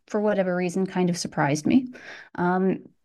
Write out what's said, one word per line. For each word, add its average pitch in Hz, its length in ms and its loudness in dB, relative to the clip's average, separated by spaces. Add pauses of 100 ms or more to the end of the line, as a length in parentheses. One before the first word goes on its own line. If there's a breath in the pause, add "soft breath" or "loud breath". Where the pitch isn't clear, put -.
for 214 140 -4
whatever 196 340 2
reason, 180 320 0
kind 180 240 0
of 175 80 -2
surprised 151 480 -2
me. 262 220 4 (480 loud breath)
Um, 185 480 0 (200)